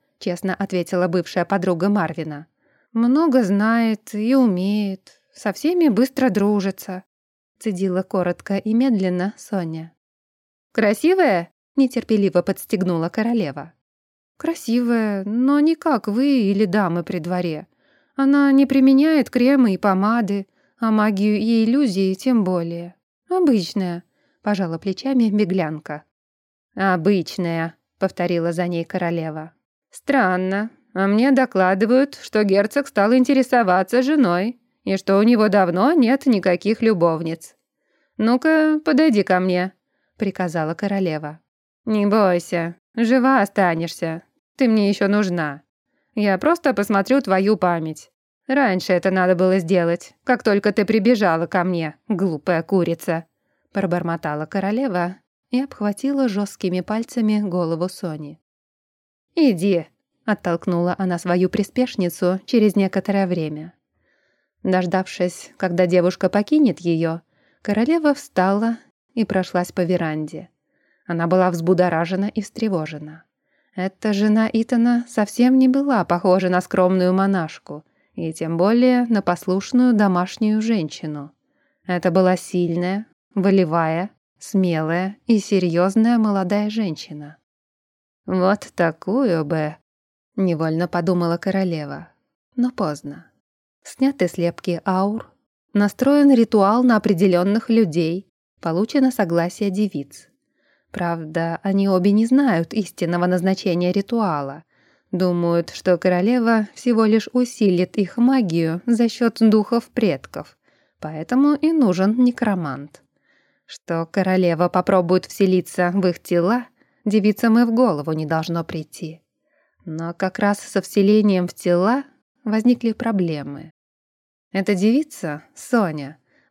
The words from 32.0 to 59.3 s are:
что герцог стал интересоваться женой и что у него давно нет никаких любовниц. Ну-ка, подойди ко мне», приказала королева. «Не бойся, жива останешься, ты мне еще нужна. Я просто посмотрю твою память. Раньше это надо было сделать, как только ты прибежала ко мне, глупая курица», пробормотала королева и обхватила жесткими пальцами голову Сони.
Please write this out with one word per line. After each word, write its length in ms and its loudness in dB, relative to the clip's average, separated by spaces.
что 220 -2
герцог 440 0
стал 260 0
интересоваться 880 2
женой 580 0
и 140 -2
что 200 0
у 60 4
него 260 4
давно 440 2
нет 320 2
никаких 560 0
любовниц. 720 -2
Ну-ка, 640 2
подойди 400 2
ко 160 2
мне», 340 -2
приказала 560 -4
королева. 640 -4
«Не 200 0
бойся, 720 0
жива 460 2
останешься, 840 -2
ты 120 2
мне 220 4
еще 180 0
нужна. 560 -2
Я 240 0
просто 360 0
посмотрю 480 0
твою 360 2
память. 540 -4
Раньше 460 0
это 180 2
надо 240 2
было 240 2
сделать, 540 -2
как 200 -2
только 300 0
ты 120 0
прибежала 640 2
ко 160 0
мне, 320 -4
глупая 540 -2
курица», 640 -2
пробормотала 760 -4
королева 720 -4
и 100 -2
обхватила 680 -4
жесткими 520 -4
пальцами 600 -2
голову 480 -2
Сони. 500 -10